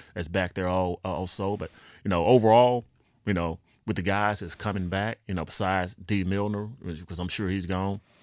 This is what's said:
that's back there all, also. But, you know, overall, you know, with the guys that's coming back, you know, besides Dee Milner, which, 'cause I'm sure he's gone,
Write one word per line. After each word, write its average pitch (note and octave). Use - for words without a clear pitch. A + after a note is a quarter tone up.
that's E2+
back F2+
there F#2
all, F2+
also. F#2
But, F2+
you -
know, F2
overall, A#2+
you G2+
know, E2+
with G2
the F#2+
guys G2+
that's F2
coming F#2+
back, G2+
you G2
know, E2
besides F#2
Dee F#2+
Milner, G#2
which, E2+
'cause E2
I'm F2+
sure F#2+
he's F#2
gone, F#2+